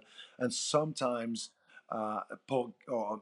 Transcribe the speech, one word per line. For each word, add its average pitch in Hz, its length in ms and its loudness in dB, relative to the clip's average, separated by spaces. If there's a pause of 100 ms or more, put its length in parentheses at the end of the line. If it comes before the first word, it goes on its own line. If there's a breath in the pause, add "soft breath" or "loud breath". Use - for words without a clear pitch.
(380 loud breath)
and 127 160 2
sometimes, 123 960 0 (420 loud breath)
uh, 107 280 0 (280)
pork 123 240 2 (160)
or, 110 340 0